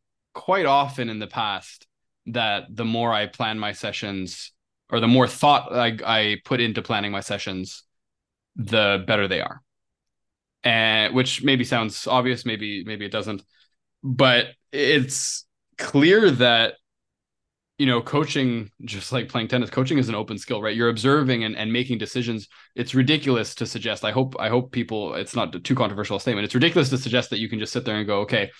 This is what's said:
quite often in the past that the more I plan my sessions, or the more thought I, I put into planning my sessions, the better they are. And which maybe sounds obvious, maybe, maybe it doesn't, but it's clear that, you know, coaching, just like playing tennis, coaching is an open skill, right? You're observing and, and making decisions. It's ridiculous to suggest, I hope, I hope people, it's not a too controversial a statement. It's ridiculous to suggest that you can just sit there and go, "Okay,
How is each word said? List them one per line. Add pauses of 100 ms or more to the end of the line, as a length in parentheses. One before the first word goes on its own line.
(340)
quite
often
in
the
past (400)
that
the
more
I
plan
my
sessions, (400)
or
the
more
thought
I,
I
put
into
planning
my
sessions, (720)
the
better
they
are. (1000)
And
which
maybe
sounds
obvious,
maybe,
maybe
it
doesn't, (580)
but (260)
it's (320)
clear
that, (1040)
you
know,
coaching, (140)
just
like
playing
tennis,
coaching
is
an
open
skill,
right?
You're
observing
and,
and
making
decisions. (260)
It's
ridiculous
to
suggest,
I
hope,
I
hope
people,
it's
not
a
too
controversial
a
statement.
It's
ridiculous
to
suggest
that
you
can
just
sit
there
and
go,
"Okay,